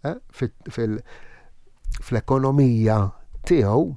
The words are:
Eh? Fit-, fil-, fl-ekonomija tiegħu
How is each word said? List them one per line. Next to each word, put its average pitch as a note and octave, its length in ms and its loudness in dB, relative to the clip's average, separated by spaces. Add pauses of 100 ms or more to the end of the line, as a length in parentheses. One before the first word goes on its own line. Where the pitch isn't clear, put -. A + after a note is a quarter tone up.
Eh? E3+ 80 -4 (160)
Fit-, - 400 -8
fil-, A2 300 -4 (960)
fl-ekonomija B2 1000 2 (420)
tiegħu B2+ 400 4 (140)